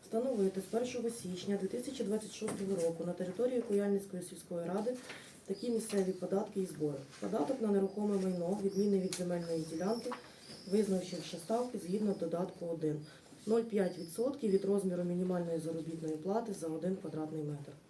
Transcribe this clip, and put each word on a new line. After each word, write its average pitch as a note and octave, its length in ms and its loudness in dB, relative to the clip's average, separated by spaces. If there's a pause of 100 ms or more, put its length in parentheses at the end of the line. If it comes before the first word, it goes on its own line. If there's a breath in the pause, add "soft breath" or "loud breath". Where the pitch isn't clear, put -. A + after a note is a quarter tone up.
Встановити G#3+ 580 0
з - 20 -6
першого A#3 460 -2
січня F#3 520 -2
дві F#3+ 60 0
тисячі B3 360 -4
двадцять G#3 300 -2
шостого G3 420 -2
року E3 300 0
на F3 80 0
території A3+ 480 0
Куяльницької G3+ 640 2
сільської E3+ 440 -6
ради G#3+ 280 0 (500 loud breath)
такі G3 240 -2
місцеві G3+ 420 2
податки G3 500 0
і F#3 40 2
збори. D3+ 340 -2 (200)
Податок B3 420 0
на A3 60 2
нерухоме G3+ 500 4
майно, F#3 460 2
відмінний G3 360 4
від F#3 160 0
земельної E3+ 560 0
ділянки, G#3+ 400 0 (600 loud breath)
визначивши F3+ 680 2
ставки B3 400 0
згідно G3 420 0
додатку F3 460 -2
один. D#3 340 0 (460 loud breath)
Нуль A3+ 160 4
п'ять G3 360 2
відсотків A3 540 0
від F#3+ 140 6
розміру F#3 380 2
мінімальної F3 560 2
заробітної D#3+ 560 -4
плати G3+ 380 0
за E3 140 -4
один D#3+ 280 0
квадратний D#3 480 -4
метр. D3 280 -6 (180)